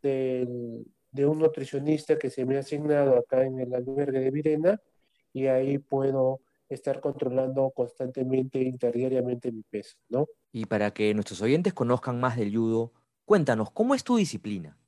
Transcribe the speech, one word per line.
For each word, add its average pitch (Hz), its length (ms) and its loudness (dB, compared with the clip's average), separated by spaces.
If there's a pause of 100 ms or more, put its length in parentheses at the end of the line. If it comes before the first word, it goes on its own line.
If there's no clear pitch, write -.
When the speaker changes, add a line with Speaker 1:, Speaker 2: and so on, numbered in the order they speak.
Speaker 1:
del, 123 840 -4 (240)
de 139 140 0
un 156 140 2
nutricionista 151 760 0
que 143 120 -4
se 127 160 -4
me 131 100 0
ha 139 60 0
asignado 143 560 2
acá 127 260 2
en 131 160 -2
el 123 160 -4
albergue 131 460 -2
de 131 100 2
Virena, 156 500 2 (520)
y 135 140 0
ahí 131 300 2
puedo 135 640 0 (260)
estar 135 320 -4
controlando 131 720 0
constantemente, 131 880 -2
interdiariamente 127 920 -2
mi 113 120 -12
peso, - 340 -10 (120)
¿no? 135 180 0 (240)
Speaker 2:
Y 110 140 -6
para 104 260 0
que 107 220 2
nuestros 101 280 -4
oyentes 160 320 2
conozcan 123 460 0
más 123 180 0
del 104 180 -2
judo, 113 360 0 (320)
cuéntanos, 135 480 2
¿cómo 247 220 2
es 262 100 -2
tu 247 140 2
disciplina? 104 600 -4 (100)